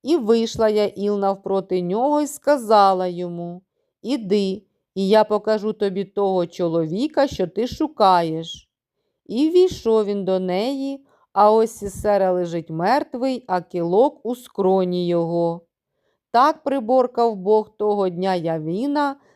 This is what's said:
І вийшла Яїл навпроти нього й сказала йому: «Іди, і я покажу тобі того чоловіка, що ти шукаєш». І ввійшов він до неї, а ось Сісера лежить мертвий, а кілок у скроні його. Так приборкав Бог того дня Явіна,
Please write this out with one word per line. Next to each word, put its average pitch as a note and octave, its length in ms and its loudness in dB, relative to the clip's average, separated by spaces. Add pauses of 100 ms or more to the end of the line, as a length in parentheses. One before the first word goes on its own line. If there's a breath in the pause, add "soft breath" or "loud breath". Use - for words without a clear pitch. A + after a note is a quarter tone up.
І D4+ 140 0
вийшла A3+ 520 0
Яїл G#3 500 0
навпроти F#3+ 640 -2
нього B3 380 0
й D4 60 -2
сказала G#3 800 2
йому: F3 560 -8 (400)
«Іди, G#3 600 -2 (320)
і F#3+ 140 -2
я G#3+ 160 6
покажу G#3+ 480 -2
тобі G3+ 320 -4
того F#3+ 420 -2
чоловіка, F3 800 -2
що G#3 200 -4
ти G#3+ 200 -4
шукаєш». F3 1040 0 (560)
І C#4 220 -2
ввійшов D#4+ 560 2
він G3+ 200 -4
до F#3 160 0
неї, C4+ 680 -4 (260 soft breath)
а G#3+ 200 6
ось A3 180 4
Сісера G3 600 -2
лежить E3+ 380 -4
мертвий, B3 760 -2
а F3+ 140 -2
кілок F#3 680 0
у B3 80 -4
скроні F#3 760 0
його. E3+ 520 -2 (680)
Так D4+ 320 2
приборкав B3 720 0
Бог G#3+ 400 0
того G3+ 320 0
дня F#3 260 -2
Явіна, F#3+ 840 -2 (200 soft breath)